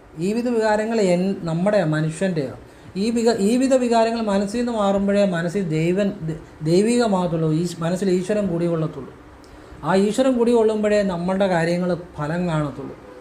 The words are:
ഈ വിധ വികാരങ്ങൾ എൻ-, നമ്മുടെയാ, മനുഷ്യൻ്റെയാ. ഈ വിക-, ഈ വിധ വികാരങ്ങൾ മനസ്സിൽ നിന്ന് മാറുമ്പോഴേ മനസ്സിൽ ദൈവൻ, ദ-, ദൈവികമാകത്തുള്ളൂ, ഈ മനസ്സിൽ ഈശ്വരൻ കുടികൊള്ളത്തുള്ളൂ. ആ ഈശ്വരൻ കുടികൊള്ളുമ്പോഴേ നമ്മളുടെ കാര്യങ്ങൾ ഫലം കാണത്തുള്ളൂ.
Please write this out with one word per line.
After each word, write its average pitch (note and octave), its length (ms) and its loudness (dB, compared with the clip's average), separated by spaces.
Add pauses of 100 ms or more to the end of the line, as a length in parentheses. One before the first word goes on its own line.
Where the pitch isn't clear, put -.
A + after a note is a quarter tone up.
(180)
ഈ F#3+ 160 -2
വിധ A#3+ 160 -2
വികാരങ്ങൾ A3 520 0
എൻ-, F#3 420 2
നമ്മുടെയാ, F3+ 420 2
മനുഷ്യൻ്റെയാ. D#3 680 -2 (420)
ഈ G3+ 140 -2
വിക-, A#3 280 2
ഈ G#3 200 2
വിധ C4 160 2
വികാരങ്ങൾ A#3 480 2
മനസ്സിൽ G3+ 360 -2
നിന്ന് A#3+ 140 -2
മാറുമ്പോഴേ G3+ 540 2
മനസ്സിൽ F3 440 -2
ദൈവൻ, F3+ 420 0 (120)
ദ-, D#3+ 420 -10
ദൈവികമാകത്തുള്ളൂ, F3+ 880 2
ഈ F3 140 0 (120)
മനസ്സിൽ F3+ 300 -2
ഈശ്വരൻ F#3+ 380 0
കുടികൊള്ളത്തുള്ളൂ. E3 640 -4 (720)
ആ E3+ 120 2
ഈശ്വരൻ A#3 420 2
കുടികൊള്ളുമ്പോഴേ G#3+ 640 4
നമ്മളുടെ F#3+ 440 0
കാര്യങ്ങൾ F3 500 0 (180)
ഫലം E3 320 -4
കാണത്തുള്ളൂ. C#3+ 480 -4 (260)